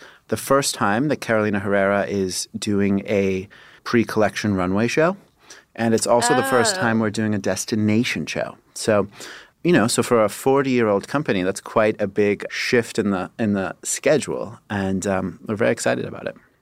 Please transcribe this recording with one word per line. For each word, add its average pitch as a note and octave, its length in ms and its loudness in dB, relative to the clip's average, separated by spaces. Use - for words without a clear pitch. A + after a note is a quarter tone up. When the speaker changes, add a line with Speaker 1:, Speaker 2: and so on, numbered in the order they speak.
Speaker 1:
the A2 100 -2
first - 380 0
time A2+ 320 0
that C3+ 140 -2
Carolina G#2+ 380 0
Herrera G2 460 2
is F#2+ 420 -4
doing G2+ 500 0
a G2 400 0
pre-collection G#2+ 720 0
runway F#2+ 320 0
show. E3 300 0
And A2+ 180 0
it's A2 140 0
also A#2+ 280 4
the C4 80 2
first A#2+ 320 2
Speaker 2:
Oh. - 60 -4
Speaker 1:
time A2+ 180 2
we're A2 100 0
doing G#2+ 240 -2
a G#2 60 -2
destination G#2+ 880 0
show. - 320 -8
So, G#2 340 0
you E3+ 80 2
know, A#2 160 4
so - 160 0
for A#2 220 4
a - 40 2
forty-year-old B2 760 2
company, C3 360 -2
that's F#2+ 180 -2
quite A2 400 0
a G#2 60 -2
big G2+ 420 0
shift - 500 -2
in G2+ 120 2
the, F#2+ 180 -2
in A2 140 0
the F#2+ 300 -2
schedule. G#2 760 -2
And, F#2+ 380 -2
um, F#2+ 380 -2
we're A2 100 -4
very A#2 160 2
excited A#2+ 340 -2
about - 220 -12
it. - 80 -10